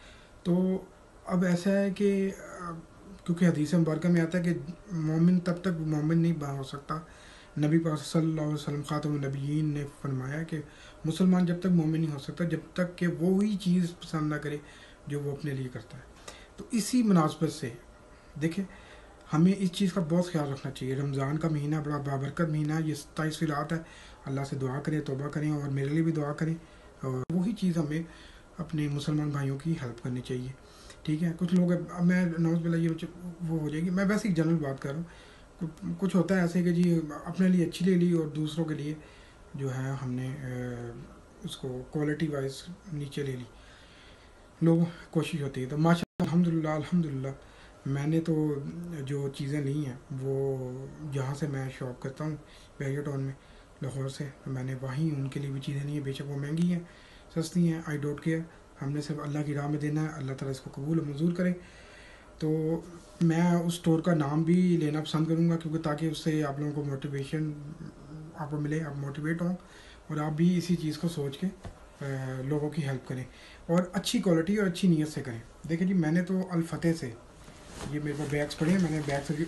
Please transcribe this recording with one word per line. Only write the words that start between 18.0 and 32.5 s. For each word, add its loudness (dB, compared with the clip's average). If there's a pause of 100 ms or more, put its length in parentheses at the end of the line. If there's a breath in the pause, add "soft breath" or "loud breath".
देखें -2 (680 loud breath)
हमें 6
इस 0
चीज़ 0
का 0
बहुत 0
ख्याल 0
रखना -6
चाहिए। -4
रमज़ान -2
का 0
महीना 0
बड़ा -4
बाबरकत -2
महीना 0
है, 0
ये -2
सताईसवीं -4
रात -2
है, -4 (420 loud breath)
अल्लाह -4
से -6
दुआ -2
करें, -2
तौबा -4
करें -2
और -2
मेरे -2
लिए 2
भी 2
दुआ 0
करें। 0 (500 loud breath)
और -2
वही 2
चीज़ 2
हमें 0 (540 loud breath)
अपने -2
मुसलमान 0
भाइयों 0
की -2
help -6
करनी -4
चाहिए, -6 (520 loud breath)
ठीक 0
है। 2
कुछ 0
लोग, 6
अब, 2
अब 0
मैं 6 (140)
announce 4